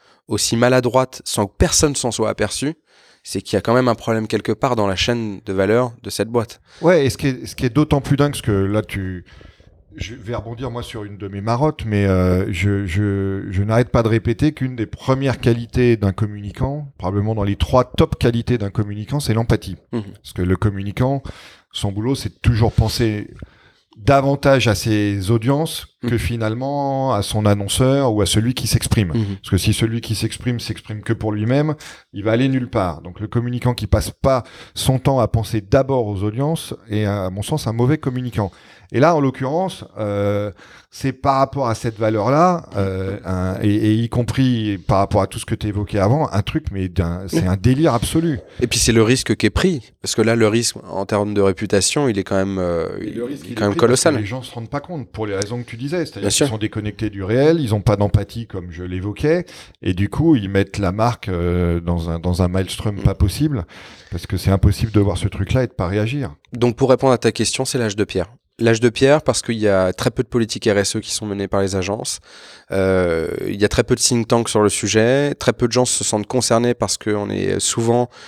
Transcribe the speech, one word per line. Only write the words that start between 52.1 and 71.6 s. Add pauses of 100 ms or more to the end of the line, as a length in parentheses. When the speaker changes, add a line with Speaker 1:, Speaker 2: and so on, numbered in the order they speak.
Speaker 1:
est
quand
même,
euh,
Speaker 2:
Et
le
Speaker 1:
il
Speaker 2:
risque,
Speaker 1:
est
Speaker 2:
il
Speaker 1:
quand
Speaker 2:
est
Speaker 1:
même
Speaker 2:
pris
parce
que
Speaker 1:
colossal.
Speaker 2:
les
gens
se
rendent
pas
compte,
pour
les
raisons
que
tu
disais,
c'est-à-dire
Speaker 1:
Bien
Speaker 2:
qu'ils
Speaker 1:
sûr.
Speaker 2:
sont
déconnectés
du
réel,
ils
ont
pas
d'empathie,
comme
je
l'évoquais, (360)
et
du
coup,
ils
mettent
la
marque,
euh,
dans
un,
dans
un
maelstrom
Speaker 1:
Mm.
Speaker 2:
pas
possible, (460)
parce
que
c'est
impossible
de
voir
ce
truc-là
et
de
pas
réagir. (180)
Speaker 1:
Donc,
pour
répondre
à
ta
question,
c'est
l'âge
de
pierre. (300)
L'âge
de
pierre,
parce
qu'il
y
a
très
peu
de
politiques
R
S
E
qui
sont
menées
par